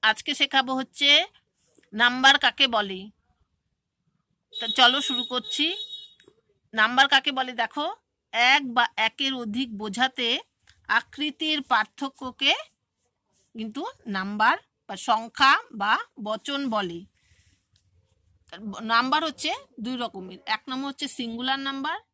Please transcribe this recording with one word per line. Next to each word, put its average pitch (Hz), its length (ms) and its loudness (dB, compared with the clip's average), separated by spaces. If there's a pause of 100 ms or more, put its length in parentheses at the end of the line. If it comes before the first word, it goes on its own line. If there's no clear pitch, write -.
আজকে 220 340 0
শেখাবো 269 380 2
হচ্ছে 285 520 4 (680)
নাম্বার 254 440 6
কাকে 269 300 2
বলে। 202 420 -2 (1500)
তা 233 80 -8
চলো 254 340 4
শুরু 262 220 -4
করছি। 294 520 -2 (960)
নাম্বার 240 340 4
কাকে 269 240 2
বলে 262 220 -4
দেখো, 294 420 -4 (360)
এক 254 420 2
বা 240 220 2
একের 269 380 -2
অধিক 233 440 -6
বোঝাতে 233 600 -2 (480)
আকৃতির 302 760 -2
পার্থক্যকে 269 920 -2 (1040)
কিন্তু 226 280 -8 (220)
নাম্বার 208 500 0 (300)
বা 202 100 -8
সংখ্যা 247 600 4 (160)
বা 214 240 0 (240)
বচন 254 480 -4
বলে। 190 360 -2 (1800)
নাম্বার 247 440 2
হচ্ছে 311 280 -2 (260)
দুই 247 180 -4
রকমের, 190 480 -8
এক 214 240 -2
নম্বর 269 200 -4
হচ্ছে 285 180 -6
সিঙ্গুলার 247 520 -2
নাম্বার 277 400 -4 (140)